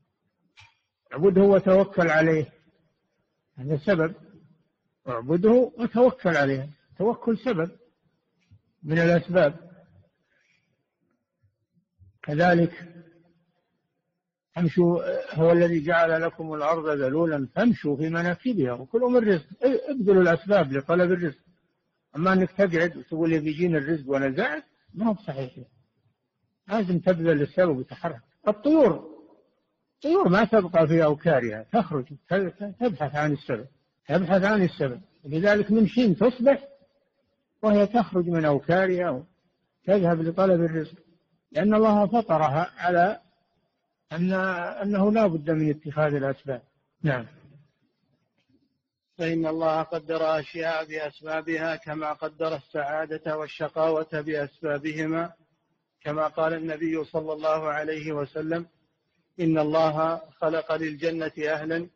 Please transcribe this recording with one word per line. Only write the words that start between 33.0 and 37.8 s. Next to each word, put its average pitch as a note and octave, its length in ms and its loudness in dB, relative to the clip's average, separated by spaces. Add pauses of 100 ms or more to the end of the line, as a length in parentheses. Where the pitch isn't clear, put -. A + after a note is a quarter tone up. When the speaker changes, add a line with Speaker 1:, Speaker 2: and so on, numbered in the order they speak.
Speaker 1:
عن D3+ 160 -2
السبب، C#3 360 -6 (400)
تبحث F3+ 360 0
عن G#3 200 2
السبب. C3+ 380 -4 (240)
لذلك G3 460 0
من A3 160 6
حين A3+ 280 2
تصبح B3 520 2 (960)
وهي G#3 260 4